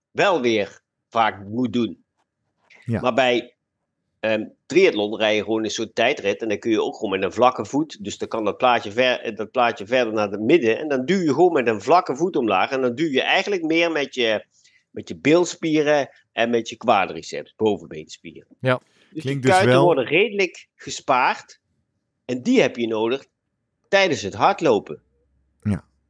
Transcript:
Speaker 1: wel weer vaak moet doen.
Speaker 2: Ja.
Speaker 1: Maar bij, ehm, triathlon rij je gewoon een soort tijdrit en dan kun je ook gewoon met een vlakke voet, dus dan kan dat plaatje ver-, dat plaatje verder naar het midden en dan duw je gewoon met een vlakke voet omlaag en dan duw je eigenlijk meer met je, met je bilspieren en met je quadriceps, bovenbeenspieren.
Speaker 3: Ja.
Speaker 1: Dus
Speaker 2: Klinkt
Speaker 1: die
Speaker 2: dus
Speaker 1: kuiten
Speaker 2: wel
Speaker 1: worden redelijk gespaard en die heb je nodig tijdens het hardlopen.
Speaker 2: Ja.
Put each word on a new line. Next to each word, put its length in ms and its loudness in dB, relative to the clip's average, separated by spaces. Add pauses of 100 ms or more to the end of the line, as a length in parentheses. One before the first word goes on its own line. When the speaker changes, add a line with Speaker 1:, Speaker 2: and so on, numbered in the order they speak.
(120)
Speaker 1:
wel 300 0
weer 400 -2 (280)
vaak 360 -2
moet 280 -4
doen. 300 -4 (840)
Speaker 2:
Ja. 160 -4
Speaker 1:
Maar 120 0
bij, 420 0 (640)
ehm, 240 -2 (220)
triathlon 520 2
rij 180 2
je 80 0
gewoon 200 -2
een 80 -4
soort 240 -8
tijdrit 460 0
en 80 -4
dan 100 -2
kun 120 -2
je 100 2
ook 140 -4
gewoon 140 -6 (100)
met 40 -2
een 100 -2
vlakke 320 0
voet, 380 -6
dus 140 -10
dan 100 -8
kan 180 -6
dat 120 -2
plaatje 340 2
ver-, 440 -2
dat 160 -10
plaatje 360 -2
verder 260 0
naar 180 -2
het 100 -8
midden 380 2
en 80 -8
dan 180 -2
duw 160 0
je 120 0
gewoon 200 4
met 140 0
een 140 -2
vlakke 340 2
voet 200 -4
omlaag 360 0
en 100 -2
dan 140 -2
duw 160 -4
je 100 0
eigenlijk 420 -2
meer 280 0
met 240 -4
je, 300 0 (460)
met 160 -14
je 100 -12
bilspieren 920 2 (220)
en 180 0
met 200 -2
je 80 -12
quadriceps, 800 -2
bovenbeenspieren. 920 -6 (120)
Speaker 3:
Ja. 200 0 (300)
Speaker 1:
Dus 120 -12
Speaker 2:
Klinkt 200 -6
Speaker 1:
die 100 4
Speaker 2:
dus 0 -
Speaker 1:
kuiten 220 6
Speaker 2:
wel 100 6
Speaker 1:
worden 220 4
redelijk 720 -2
gespaard 840 -2 (680)
en 160 -6
die 200 4
heb 160 2
je 100 -2
nodig 380 -2 (640)
tijdens 320 2
het 120 -8
hardlopen. 680 0 (600)
Speaker 2:
Ja. 240 -4 (240)